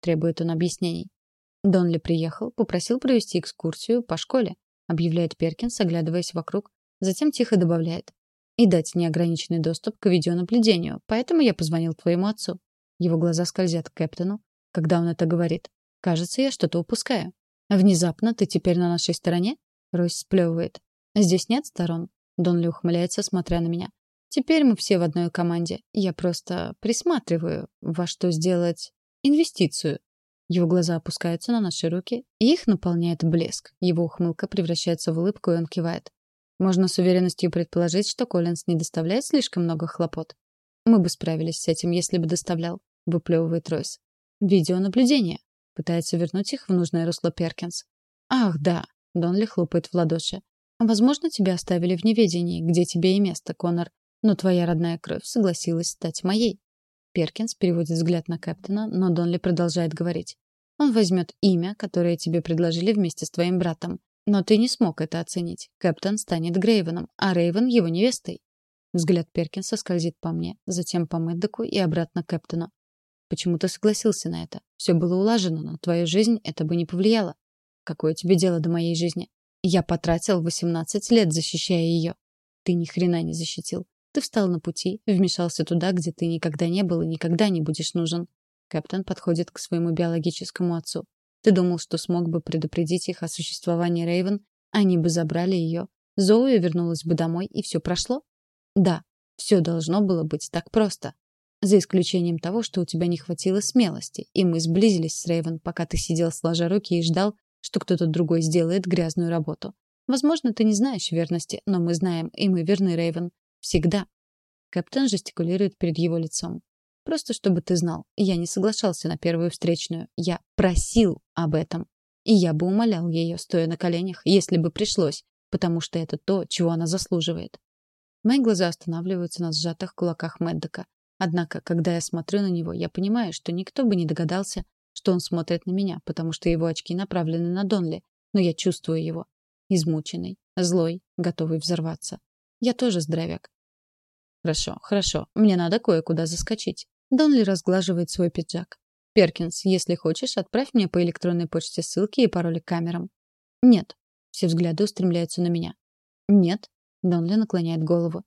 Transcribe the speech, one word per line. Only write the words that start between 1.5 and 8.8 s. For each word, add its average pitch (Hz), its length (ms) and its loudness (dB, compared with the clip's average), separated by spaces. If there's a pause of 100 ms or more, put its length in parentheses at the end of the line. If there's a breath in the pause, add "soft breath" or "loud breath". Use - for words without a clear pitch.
«Донли 180 340 4
приехал, 165 540 -2
попросил - 480 -2
провести 240 400 0
экскурсию - 640 -4
по 165 140 -4
школе», 208 380 -2 (320)
объявляет 165 480 0
Перкинс, 165 440 -4
оглядываясь 170 540 -2
вокруг, 175 380 -6 (280)
затем 190 320 0
тихо 226 260 2
добавляет: 165 560 0 (440)
«И 233 100 8
дать 175 260 2